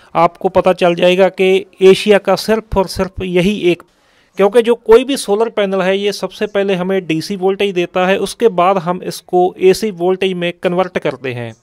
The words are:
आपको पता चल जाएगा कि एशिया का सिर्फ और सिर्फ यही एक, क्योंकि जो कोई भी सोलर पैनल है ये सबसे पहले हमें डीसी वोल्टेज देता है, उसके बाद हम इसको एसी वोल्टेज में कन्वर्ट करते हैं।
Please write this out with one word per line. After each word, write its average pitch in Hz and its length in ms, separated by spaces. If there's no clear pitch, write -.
आपको 170 360
पता 185 240
चल 175 200
जाएगा 180 360
कि 190 340
एशिया 190 360
का 196 180
सिर्फ 220 400
और 185 120
सिर्फ 190 340
यही 185 400
एक, 170 200
क्योंकि 202 240
जो 233 160
कोई 220 260
भी 269 140
सोलर 220 340
पैनल 196 300
है 190 160
ये 202 160
सबसे 202 340
पहले 196 280
हमें 185 320
डीसी 160 300
वोल्टेज 196 360
देता 180 340
है, 190 100
उसके 196 320
बाद 185 300
हम 180 240
इसको 180 560
एसी 185 340
वोल्टेज 185 400
में 175 200
कन्वर्ट 180 460
करते 135 340
हैं। 117 300